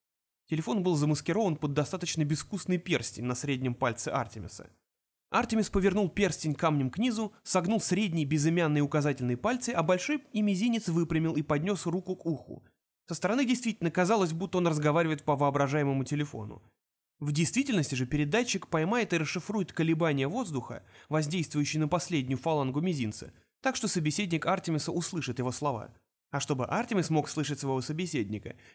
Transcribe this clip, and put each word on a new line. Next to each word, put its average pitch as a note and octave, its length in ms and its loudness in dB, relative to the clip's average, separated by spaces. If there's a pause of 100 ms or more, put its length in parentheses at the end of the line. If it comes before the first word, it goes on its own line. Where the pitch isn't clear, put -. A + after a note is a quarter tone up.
(500)
Телефон F#3 320 0
был F3+ 140 4
замаскирован D#3 600 2
под D3 160 -4
достаточно D#3+ 500 -2
безвкусный F3 540 -2
перстень B2+ 480 -2
на B2 100 -2
среднем C3 400 -2
пальце A#2+ 320 -2
Артемиса. A2+ 640 -6 (600)
Артемис A3 400 2
повернул G3 380 2
перстень D#3+ 480 0
камнем D3 340 2
к B2 80 -8
низу, A3 360 0 (100)
согнул F#3 380 0
средний, F3 420 0
безымянный D3+ 560 2
и - 20 4
указательный C#3+ 540 0
пальцы, A#3 360 -2
а E3+ 120 0
большой F#3 480 0
и G#3+ 100 -2
мизинец G#3+ 460 2
выпрямил D#3+ 480 2
и D3+ 60 0
поднёс D#3+ 440 0
руку F3+ 300 -2
к - 100 -12
уху. - 380 -6 (460)
Со E3+ 60 -4
стороны A#3 300 2
действительно A3+ 460 0
казалось, F#3 400 4
будто F3+ 280 -2
он F3 80 4
разговаривает D3+ 560 2
по D3 120 2
воображаемому C#3 720 2
телефону. B2+ 580 -6 (560)
В D3 140 -2
действительности F3 640 2
же B2+ 100 0
передатчик D3+ 600 0
поймает F#3+ 440 0
и F3 60 0
расшифрует F3 560 -4
колебания D#3 560 2
воздуха, D#3+ 540 -6 (260)
воздействующие D3+ 720 0
на D3+ 80 0
последнюю C3+ 480 0
фалангу C#3 420 0
мизинца, D3 540 -4 (280)
так B3+ 140 0
что - 140 -2
собеседник E3 560 0
Артемиса E3 480 -2
услышит D3+ 460 -4
его B2+ 120 0
слова. A#2+ 420 -4 (360)
А C#3+ 100 -2
чтобы C3 260 -2
Артемис G3+ 440 0
мог D#3 200 2
слышать C#3+ 300 -2
своего C3+ 220 0
собеседника, C3+ 760 -4 (200)